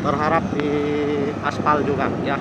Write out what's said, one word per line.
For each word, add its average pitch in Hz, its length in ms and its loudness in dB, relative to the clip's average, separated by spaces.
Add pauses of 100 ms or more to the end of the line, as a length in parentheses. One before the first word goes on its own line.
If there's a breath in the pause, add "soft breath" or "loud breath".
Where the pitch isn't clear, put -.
berharap 151 400 2 (160)
di 147 100 0 (680)
aspal 151 480 0
juga 135 240 0 (160)
ya. 139 140 0